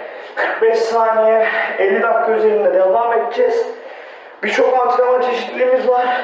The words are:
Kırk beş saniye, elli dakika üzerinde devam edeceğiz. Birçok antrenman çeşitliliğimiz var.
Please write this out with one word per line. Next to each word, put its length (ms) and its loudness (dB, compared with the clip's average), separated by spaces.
Kırk 260 -4
beş 180 2
saniye, 680 2
elli 240 0
dakika 280 0
üzerinde 420 2
devam 400 2
edeceğiz. 540 0
Birçok 360 2
antrenman 420 2
çeşitliliğimiz 680 0
var. 340 0